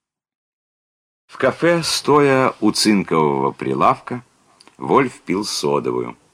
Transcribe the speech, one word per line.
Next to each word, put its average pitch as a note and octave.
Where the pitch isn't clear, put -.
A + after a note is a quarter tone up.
В -
кафе, E3
стоя C#3
у G#2+
цинкового D#2
прилавка, G2
Вольф A#2
пил F#2+
содовую. B1